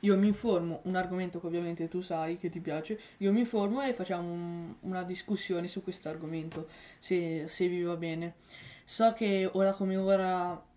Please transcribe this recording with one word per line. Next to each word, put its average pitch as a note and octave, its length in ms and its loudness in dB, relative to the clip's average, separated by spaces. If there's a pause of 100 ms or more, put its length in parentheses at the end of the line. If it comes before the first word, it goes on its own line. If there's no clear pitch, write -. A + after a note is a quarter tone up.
io G3+ 160 6
mi G3+ 100 6
informo, F#3+ 560 2
un F#3 120 -2
argomento F#3 440 -2
che F3 80 -6
ovviamente E3+ 400 -2
tu F3+ 140 -4
sai E3 340 -4
che F3+ 140 -4
ti F3 100 -8
piace, D#3+ 400 -4 (180)
io G3 140 2
mi A3 80 6
informo A#3 420 2
e C4 120 0
facciamo F3+ 360 -4
un, E3+ 520 -6
una F#3 220 -4
discussione F3+ 680 -2
su F#3+ 120 -6
questo - 280 -6
argomento, D#3+ 580 -6 (320)
se, E3 480 0
se F3+ 220 2
vi F3 140 0
va E3+ 120 0
bene. E3 400 -4 (480)
So A3+ 300 4
che G3 360 2
ora F#3+ 220 4
come F#3+ 240 0
ora F#3 680 2 (160)